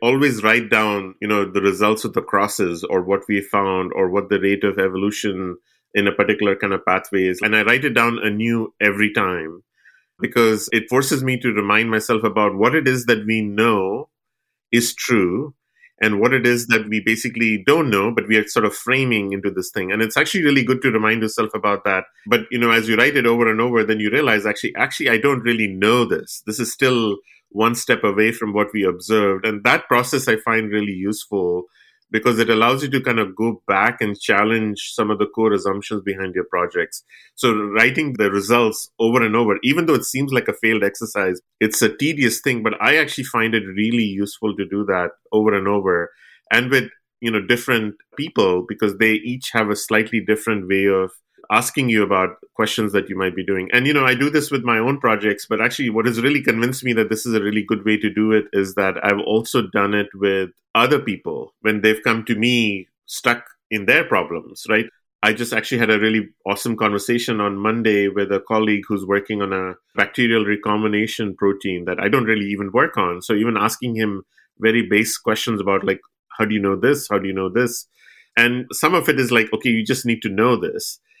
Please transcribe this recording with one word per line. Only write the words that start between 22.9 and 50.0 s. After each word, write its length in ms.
write 200
it 100
over 240
and 100
over, 240
then 160
you 100
realize, 360
actually, 300
actually, 340
I 80
don't 240
really 260
know 380
this. 400
This 120
is 140
still 460
one 220
step 280
away 300
from 200
what 200
we 120
observed. 600
And 180
that 220
process 400
I 100
find 340
really 220
useful 720
because 280
it 120
allows 320
you 80
to 100
kind 180
of 160
go 320
back 360
and 180
challenge 720
some 180
of 80
the 80
core 280
assumptions 480
behind 320
your 100
projects. 580
So 180
writing 640
the 120
results 680
over 260
and 100
over, 280
even 240
though 80
it 100
seems 260
like 160
a 60
failed 320
exercise, 560
it's 220
a 160
tedious 440
thing, 220
but 200
I 140
actually 280
find 300
it 120
really 380
useful 520
to 100
do 180
that 280
over 220
and 120
over. 440
And 200
with, 200
you 100
know, 100
different 540
people, 500
because 300
they 160
each 400
have 160
a 60
slightly 440